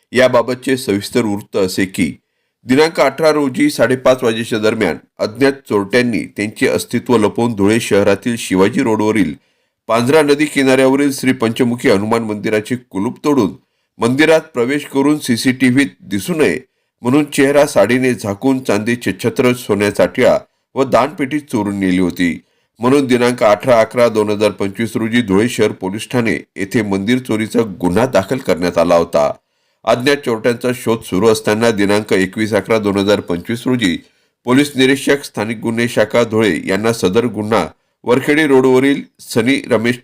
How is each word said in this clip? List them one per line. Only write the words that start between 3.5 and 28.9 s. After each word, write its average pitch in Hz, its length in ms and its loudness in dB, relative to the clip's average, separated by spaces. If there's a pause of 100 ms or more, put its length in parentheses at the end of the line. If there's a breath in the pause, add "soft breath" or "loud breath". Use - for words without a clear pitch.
साडेपाच 127 540 0
वाजेच्या 117 360 -2
दरम्यान 107 360 0 (240)
अज्ञात 113 340 0 (160)
चोरट्यांनी 104 680 0
त्यांचे 107 300 -2
अस्तित्व - 500 0
लपवून 117 360 0
धुळे 101 260 0
शहरातील 101 580 0
शिवाजी 98 460 0
रोडवरील 107 500 0 (540)
पांझरा 120 340 2
नदी 147 240 2
किनाऱ्यावरील 135 680 2
श्री 131 220 -2
पंचमुखी 123 560 0
हनुमान 110 340 0
मंदिराचे 107 520 -4
कुलूप 123 480 -8
तोडून 131 280 2 (460)
मंदिरात 156 440 2
प्रवेश 143 440 -4
करून 143 340 0
सीसीटीव्हीत 131 720 0 (120)
दिसू 101 320 -6
नये 131 260 0 (420)
म्हणून 131 220 2
चेहरा 143 420 2
साडीने 123 480 2
झाकून 117 460 -2
चांदीचे 113 540 -2 (100)
छत्र, 123 300 2
सोन्याचा 104 520 0
टिळा 104 320 2 (380)
व 127 80 0
दानपेटी 139 560 -2
चोरून 104 360 -4
नेली 92 240 0
होती. 87 420 -2 (380)
म्हणून 131 280 2
दिनांक 123 360 0
अठरा 113 360 4
अकरा 120 280 2
दोन 107 220 0
हजार 104 220 0
पंचवीस 101 440 -6
रोजी 113 260 -2
धुळे 104 280 2
शहर 110 220 0
पोलीस 98 400 -8
ठाणे 113 340 -2 (100)
येथे 98 260 -2
मंदिर 101 360 -2
चोरीचा 113 420 -4 (220)
गुन्हा 90 240 0
दाखल 123 320 -2
करण्यात 87 400 -2
आला 85 180 2